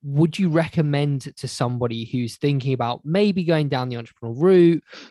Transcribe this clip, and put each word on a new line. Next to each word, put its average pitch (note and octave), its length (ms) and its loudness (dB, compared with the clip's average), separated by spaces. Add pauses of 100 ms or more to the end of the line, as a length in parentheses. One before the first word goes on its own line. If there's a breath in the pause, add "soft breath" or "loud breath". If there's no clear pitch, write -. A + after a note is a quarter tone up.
Would C#3+ 360 0
you F#3+ 100 2
recommend D3 840 -2
to - 120 -12
somebody A#2+ 580 -4
who's A#2+ 320 -6
thinking C#3 360 -2
about A#2+ 320 -6
maybe F#3 380 0
going D#3 260 0
down B2+ 200 -2
the A#2+ 80 -6
entrepreneurial A#2 440 -8
route, E3+ 420 6 (280 loud breath)